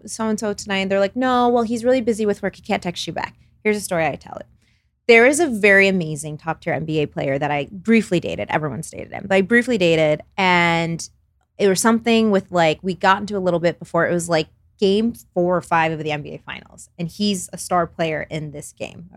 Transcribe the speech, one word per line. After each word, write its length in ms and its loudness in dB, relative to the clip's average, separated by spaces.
so-and-so 480 -4
tonight." 240 -6
And 140 -2
they're 80 2
like, 160 0
"No, 340 2
well, 140 2
he's 200 -4
really 180 2
busy 260 0
with 160 -2
work. 120 -2
He 60 -20
can't 220 -4
text 240 -8
you 60 -8
back." 220 -10
Here's 140 2
a 40 -8
story 240 -2
I 120 -2
tell 200 -16
it. 80 -16
There 180 8
is 140 4
a 80 2
very 400 6
amazing 500 -2
top-tier 360 -6
N 120 -4
B 140 -2
A 80 0
player 320 -4
that 100 -2
I 220 -4
briefly 480 2
dated. 320 -6
Everyone's 400 -4
dated 200 -14
him. 160 -10
But 80 0
I 60 4
briefly 380 2
dated, 420 2
and 720 0
it 80 2
was 120 2
something 520 2
with, 200 0
like, 300 2
we 140 -4
got 240 2
into 180 -6
a 20 -4
little 200 0
bit 180 0
before. 300 -2
It 60 0
was, 140 -4
like, 200 0
game 340 2
four 200 2
or 60 -2
five 300 0
of 120 -6
the 80 -4
N 120 -6
B 100 -14
A 60 -14
Finals. 580 -18
And 100 -6
he's 460 -4
a 60 -10
star 260 0
player 440 -6
in 220 -8
this 220 -16
game, 440 -14